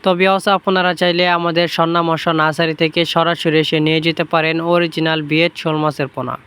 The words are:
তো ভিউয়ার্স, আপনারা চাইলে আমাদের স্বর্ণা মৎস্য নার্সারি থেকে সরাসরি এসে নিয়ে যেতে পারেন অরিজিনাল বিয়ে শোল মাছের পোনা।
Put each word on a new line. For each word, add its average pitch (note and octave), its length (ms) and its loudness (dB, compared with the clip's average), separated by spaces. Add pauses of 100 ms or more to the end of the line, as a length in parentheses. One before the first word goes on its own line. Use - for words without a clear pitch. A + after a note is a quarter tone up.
তো F#3+ 60 2 (100)
ভিউয়ার্স, F#3+ 260 2 (120)
আপনারা F#3 340 0 (100)
চাইলে F3 220 2 (140)
আমাদের E3+ 380 0
স্বর্ণা E3+ 320 0
মৎস্য D#3+ 200 -2 (120)
নার্সারি D#3 420 0
থেকে E3 180 0 (140)
সরাসরি E3 500 0
এসে D#3+ 220 -2
নিয়ে D#3+ 220 2
যেতে E3 160 -2 (100)
পারেন D#3+ 220 0 (160)
অরিজিনাল D#3+ 480 0 (100)
বিয়ে D#3 180 2 (140)
শোল D#3 220 -2
মাছের C#3+ 320 -2
পোনা। B2+ 200 -6 (120)